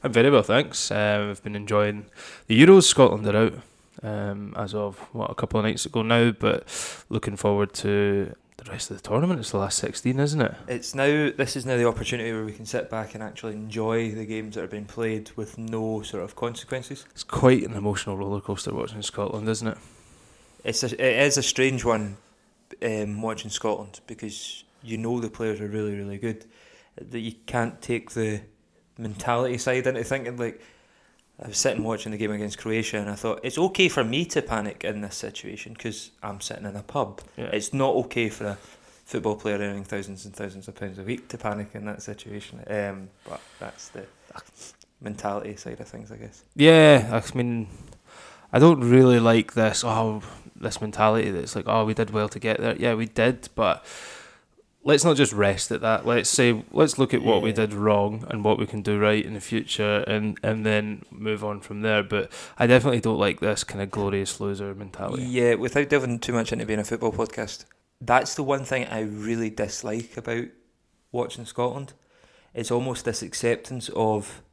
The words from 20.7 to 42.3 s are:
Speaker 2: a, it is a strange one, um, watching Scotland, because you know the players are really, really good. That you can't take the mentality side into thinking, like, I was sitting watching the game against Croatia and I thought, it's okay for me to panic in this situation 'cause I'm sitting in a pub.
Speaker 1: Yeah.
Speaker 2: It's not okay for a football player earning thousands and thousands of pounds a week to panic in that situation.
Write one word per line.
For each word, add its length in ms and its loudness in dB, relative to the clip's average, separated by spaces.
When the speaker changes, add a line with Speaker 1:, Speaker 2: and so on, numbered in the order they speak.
Speaker 2:
a, 40 -2
it 400 2
is 120 2
a 40 0
strange 420 0
one, 320 0
um, 380 -4
watching 280 -6
Scotland, 580 -6
because 560 -14
you 160 -8
know 220 -2
the 100 -6
players 300 -4
are 80 -6
really, 260 -4
really 240 -10
good. 260 -6
That 240 -10
you 120 -8
can't 340 -2
take 300 -6
the 300 -4
mentality 580 -2
side 300 0
into 160 -2
thinking, 340 -6
like, 240 -6
I 40 -14
was 120 -6
sitting 260 0
watching 260 -4
the 80 -8
game 140 -2
against 260 -6
Croatia 400 -2
and 100 -4
I 60 -6
thought, 300 -4
it's 120 -6
okay 320 2
for 140 0
me 240 -2
to 160 -2
panic 400 -6
in 180 -6
this 140 -10
situation 600 -12
'cause 340 -10
I'm 200 -10
sitting 260 -10
in 80 -8
a 80 -10
pub. 380 -6
Speaker 1:
Yeah. 80 -10
Speaker 2:
It's 280 -4
not 220 2
okay 340 0
for 180 -8
a 120 -6
football 320 -4
player 220 -4
earning 260 -6
thousands 420 -10
and 80 -18
thousands 320 -12
of 80 -16
pounds 240 -12
a 60 -12
week 240 -8
to 100 -14
panic 360 -6
in 100 -12
that 180 -10
situation. 640 -14